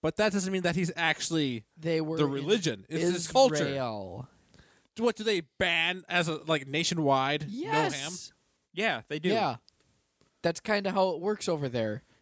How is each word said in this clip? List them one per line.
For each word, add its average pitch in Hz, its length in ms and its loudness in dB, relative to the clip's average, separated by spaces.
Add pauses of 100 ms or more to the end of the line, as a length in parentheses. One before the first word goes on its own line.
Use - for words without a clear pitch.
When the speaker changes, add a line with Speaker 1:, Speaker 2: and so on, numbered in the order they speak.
Speaker 1:
but 160 160 -2
that 208 160 2
doesn't 190 200 0
mean 185 100 0
that 175 140 0
he's 175 200 0
actually 156 680 0 (120)
Speaker 2:
They 160 240 -2
were 160 180 -4
Speaker 1:
the 151 80 4
Speaker 2:
in 139 60 -2
Speaker 1:
religion. 151 560 -2
It's 165 140 -2
his 175 260 2
culture. 254 260 6
Speaker 2:
Israel. 123 760 -4 (720)
Speaker 1:
What, 226 180 0
do 214 80 -8
they 202 180 2 (160)
ban 175 500 0
as 175 200 2
a, 160 80 -2 (100)
like, 151 200 0
nationwide? 147 840 2
Speaker 2:
Yes. 381 440 -2
Speaker 1:
No 135 60 -6
ham? 147 140 -6 (600)
Speaker 3:
Yeah, 165 340 -2
they 151 100 -4
do. 175 120 0
Speaker 2:
Yeah. 190 260 0 (840)
That's 170 180 0
kinda 202 320 0
how 190 180 4
it 160 100 -6
works 202 280 -2
over 147 200 0
there. 113 340 -2 (200)